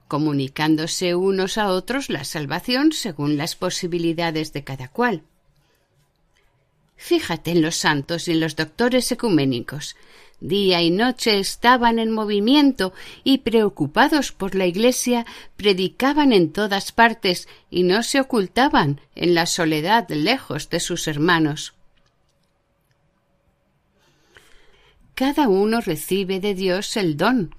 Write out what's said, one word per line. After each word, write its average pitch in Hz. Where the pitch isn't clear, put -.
comunicándose 156
unos 185
a 214
otros 196
la 139
salvación 196
según 151
las 147
posibilidades 165
de 143
cada 135
cual. 233
Fíjate 180
en 175
los 156
santos 156
y -
en 160
los 160
doctores 240
ecuménicos. 139
Día 185
y 170
noche 220
estaban 233
en 226
movimiento 220
y, 262
preocupados 226
por 190
la 190
Iglesia, 233
predicaban 233
en 170
todas 196
partes 220
y 180
no 185
se 277
ocultaban 233
en 175
la 165
soledad 170
lejos 151
de 170
sus -
hermanos. 156
Cada 277
uno 208
recibe 190
de 202
Dios 185
el 175
don 202